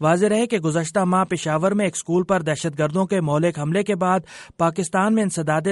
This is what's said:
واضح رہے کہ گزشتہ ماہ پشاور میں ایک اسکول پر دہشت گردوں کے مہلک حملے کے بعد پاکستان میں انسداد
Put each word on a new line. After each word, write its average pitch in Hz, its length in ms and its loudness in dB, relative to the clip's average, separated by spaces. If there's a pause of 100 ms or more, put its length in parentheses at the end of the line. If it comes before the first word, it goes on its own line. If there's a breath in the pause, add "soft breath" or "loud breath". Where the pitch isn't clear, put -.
واضح 175 260 4
رہے 214 200 2
کہ 233 120 -2
گزشتہ 160 420 0
ماہ 185 240 2
پشاور 170 480 0
میں 208 120 0
ایک 180 120 -2
اسکول 175 260 0
پر 180 200 0
دہشت 151 360 -4
گردوں 156 280 0
کے 190 140 0
مہلک 151 380 0
حملے 156 240 -2
کے 202 120 -2
بعد 185 260 0 (380 loud breath)
پاکستان 185 560 0
میں 220 80 2
انسداد 160 500 -2